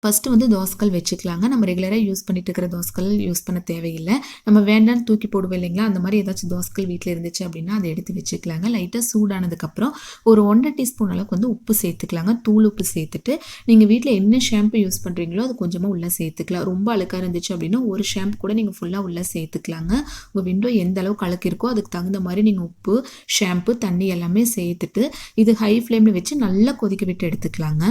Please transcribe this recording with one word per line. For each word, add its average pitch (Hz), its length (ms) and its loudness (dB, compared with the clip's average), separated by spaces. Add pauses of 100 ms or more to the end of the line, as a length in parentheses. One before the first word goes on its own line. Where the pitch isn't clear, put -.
ஃபர்ஸ்ட் 208 300 0
வந்து 240 160 6
தோசைக்கல் 196 460 0
வச்சுக்கலாங்க. 175 580 -2
நம்ம 226 160 2
ரெகுலரா 185 280 -2 (120)
யூஸ் 190 180 -4
பண்ணிட்டு 180 220 -2
இருக்கிற 180 240 -4
தோசைக்கல் 180 360 -4 (140)
யூஸ் 180 220 -2
பண்ண 180 160 -4 (100)
தேவையில்லை. 165 460 -2 (300)
நம்ம 214 200 8
வேண்டான்னு 220 400 4
தூக்கி 214 220 0
போடுவோம் 185 300 -2
இல்லைங்களா, 180 300 -2
அந்த 185 140 0
மாதிரி 196 200 0
ஏதாச்சும் 190 300 -6
தோசைக்கல் 180 380 -6
வீட்ல 175 220 -6
இருந்துச்சு 170 320 -6
அப்படின்னா 165 320 -8
அதை 196 160 -2
எடுத்து 170 240 -8
வச்சுக்கலாங்க. 170 580 -6
லைட்டா 190 340 -4
சூடானதுக்கப்புறம் 190 840 -2 (380)
ஒரு 214 100 8 (100)
ஒன்றரை 254 260 4
டீஸ்பூன் 226 380 -4
அளவுக்கு 190 220 -4
வந்து 233 180 0
உப்பு 220 260 -2
சேர்த்துக்கலாங்க. 175 520 -2 (140)
தூள் 214 220 6
உப்பு 208 240 -2
சேர்த்துட்டு 165 420 -4 (360)
நீங்க 220 220 10
வீட்ல 240 280 4
என்ன 214 180 6 (100)
ஷாம்பு 214 360 2
யூஸ் 185 200 -4
பண்றீங்களோ 175 420 -4
அது 247 160 -6
கொஞ்சமா 175 320 -2
உள்ள 170 240 -4
சேர்த்துக்கலாம். 165 520 -4
ரொம்ப 202 260 0
அழுக்கா 180 260 -2
இருந்துச்சு 175 320 -4
அப்படின்னா 175 260 -2 (120)
ஒரு 202 200 -4
ஷாம்பு 202 300 -4
கூட 202 180 -2
நீங்க 202 180 -2
ஃபுல்லா 180 300 -6
உள்ள 175 240 -6
சேர்த்துக்கலாங்க. 165 600 -6 (360)
உங்க 190 220 -2
விண்டோ 202 200 0 (140)
எந்த 190 200 0
அளவுக்கு 202 240 -2
அழுக்கு 180 240 -2
இருக்கோ 226 220 -2
அதுக்கு 208 220 -4
தகுந்த 190 320 -4
மாதிரி 190 220 2
நீங்க 185 200 0
உப்பு, - 240 -2 (440)
ஷாம்பு, 180 360 0 (120)
தண்ணி 185 300 0
எல்லாமே 175 280 2 (120)
சேர்த்துட்டு 175 480 -2 (400)
இது 220 100 6 (100)
ஹை 208 80 4 (140)
ஃப்ளேம்ல 220 320 6
வச்சு 233 180 -4 (100)
நல்லா 208 360 4
கொதிக்க 196 280 -2
விட்டு 180 200 -4
எடுத்துக்கலாங்க. 156 600 -2